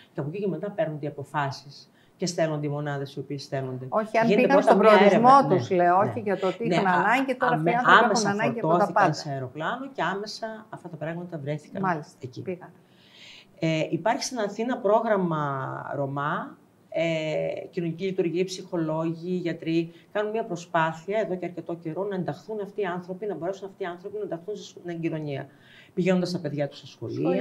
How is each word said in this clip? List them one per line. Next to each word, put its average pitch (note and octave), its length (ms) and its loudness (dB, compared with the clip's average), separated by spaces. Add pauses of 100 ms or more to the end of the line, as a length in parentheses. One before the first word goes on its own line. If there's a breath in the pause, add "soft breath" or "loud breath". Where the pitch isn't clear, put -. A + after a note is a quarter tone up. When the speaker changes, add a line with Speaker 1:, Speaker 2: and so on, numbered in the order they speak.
(120 loud breath)
Speaker 1:
Και - 80 -8
από C#3 80 -4
εκεί F3+ 120 -8
και G3+ 80 -2
μετά E3+ 220 -6
παίρνονται D3+ 340 -4
οι D3 40 -4
αποφάσεις C#3+ 840 -8 (260 soft breath)
και F3+ 100 -4
στέλνονται D#3+ 400 0
οι D3 40 -2
μονάδες C#3+ 440 -6
οι - 40 -14
οποίες C#3 240 -8
στέλνονται. B2+ 460 -6
Speaker 2:
Όχι, A3 300 0
αν A3+ 80 4
Speaker 1:
Γίνεται G#3+ 160 4
Speaker 2:
πήγαν A#3+ 140 6
Speaker 1:
πρώτα D4 60 6 (100)
Speaker 2:
στον G3 60 6
Speaker 1:
μια G#3+ 180 8
Speaker 2:
προορισμό G3+ 320 8 (100)
Speaker 1:
έρευνα. - 180 4
Speaker 2:
τους, A#2+ 140 -2
Speaker 1:
Ναι, F#3+ 60 2
Speaker 2:
λέω, F3 260 4
Speaker 1:
ναι. E3 80 0
Speaker 2:
όχι A3+ 100 -6
για G3 180 -2
το F#3 140 0
τι A3+ 140 -4
Speaker 1:
Ναι, F3 80 2
Speaker 2:
είχαν G3 120 4
Speaker 1:
α-, F#3 120 4
Speaker 2:
ανάγκη, B3 360 2
τώρα B3 200 0
αυτοί D#3 160 2
οι - 20 4
Speaker 1:
αμέ-, C#3+ 60 2
Speaker 2:
άνθρωποι F3+ 200 8
έχουν A#3 60 6
Speaker 1:
άμεσα G#3+ 260 2
Speaker 2:
ανάγκη A3+ 280 0
από F3+ 100 -2
τα D#3+ 60 4
Speaker 1:
φορτώθηκαν G3 280 4
Speaker 2:
πάντα. D#3+ 100 6
Speaker 1:
σε D3 180 -6
αεροπλάνο E3+ 640 -6
και F3+ 100 -4
άμεσα G#3+ 680 -6
αυτά - 180 -14
τα E3 80 -14
πράγματα E3+ 420 -8
βρέθηκαν D3 440 -8
Speaker 2:
Μάλιστα, E3+ 380 -2
Speaker 1:
εκεί. - 220 -14
Speaker 2:
πήγαν. E3+ 280 -10 (880 loud breath)
Speaker 1:
Ε, D#3+ 320 0
υπάρχει G#3+ 320 0
στην B3 160 -8
Αθήνα A3+ 400 -2
πρόγραμμα F3+ 880 0 (280)
Ρωμά, C#3+ 640 -4 (320)
ε, D#3+ 840 -2
κοινωνική E3 340 -6
λειτουργία, F3+ 400 0
ψυχολόγοι, E3 920 -4
γιατροί. E3 560 -2 (220 loud breath)
Κάνουν G#3+ 180 -2
μια A3 140 -2
προσπάθεια E3+ 760 -2
εδώ F3+ 180 -2
και F3+ 80 -8
αρκετό F3 300 -8
καιρό E3+ 300 -6
να G3+ 100 -6
ενταχθούν F#3 460 -6
αυτοί G3+ 200 -8
οι G3+ 40 -2
άνθρωποι, F3+ 420 -8
να G3 80 -4
μπορέσουν F#3+ 340 -8
αυτοί F#3+ 140 -12
οι F#3 40 -6
άνθρωποι F3+ 300 -10
να G#3+ 80 -6
ενταχθούν E3+ 320 -8
στην F3 440 -12
κοινωνία. D3+ 460 -4 (480 loud breath)
Πηγαίνοντας F3+ 380 2
τα F3+ 60 -2
παιδιά C#3+ 300 -4
τους - 100 -20
στα - 80 -20
σχολεία. A#2 300 -10 (240)